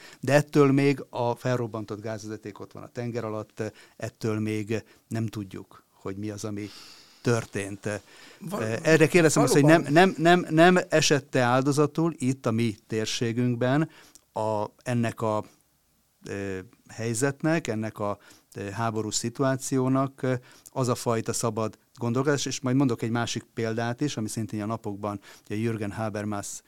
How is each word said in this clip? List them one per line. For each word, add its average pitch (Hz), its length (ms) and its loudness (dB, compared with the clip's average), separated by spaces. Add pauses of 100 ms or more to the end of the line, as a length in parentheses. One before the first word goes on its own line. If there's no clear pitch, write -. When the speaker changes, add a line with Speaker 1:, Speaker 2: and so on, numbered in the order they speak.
(200)
Speaker 1:
De 127 140 0
ettől 147 380 6
még 139 380 2
a 120 260 -4
felrobbantott 113 680 -4
gázvezeték 107 580 -10
ott 101 120 -18
van 101 120 -16
a - 40 -16
tenger 120 360 -8
alatt, 107 400 -8 (340)
ettől 110 420 -4
még 107 440 -4 (240)
nem 113 200 -4
tudjuk, 95 640 -12
hogy 95 260 -10
mi 104 120 -8
az, 101 140 -10
ami 104 260 -8 (520)
történt. 104 680 -2 (500)
Speaker 2:
Val-, 185 220 -6
Speaker 1:
Ö, 117 200 -2
erre 156 260 6
kérdezem 160 360 6
azt, 135 100 2
hogy 147 100 6
nem, 160 200 8
Speaker 2:
valóban. 139 100 -2
Speaker 1:
nem, 185 240 6
nem, 175 320 4
nem 175 400 6
esette 147 500 2
áldozatul 143 760 2
itt 131 280 -2
a 123 60 0
mi 113 240 0 (120)
térségünkben 123 1040 0 (440)
a, 107 320 -2 (180)
ennek 117 380 -2
a, 107 220 -2 (840)
ö, 98 340 -8 (300)
helyzetnek, 139 760 -2
ennek 110 320 -6
a, 101 180 -4 (380)
ö, 101 140 -8
háborús 107 460 -4
szituációnak, 135 1040 -2
ö, 127 120 0 (320)
az 131 220 -4
a 120 80 0
fajta 113 380 -2
szabad 110 440 -4 (160)
gondolkodás, 131 520 0
és 127 140 -6
majd 127 160 0
mondok 131 260 2
egy 117 80 -2
másik 117 340 -4 (100)
példát 117 480 -4
is, 147 160 -4
ami 110 100 -4
szintén 107 340 -6
a 104 40 -6
napokban, 104 540 -6 (260)
ugye 104 100 -8
Jürgen 110 360 -4
Habermas 104 760 -8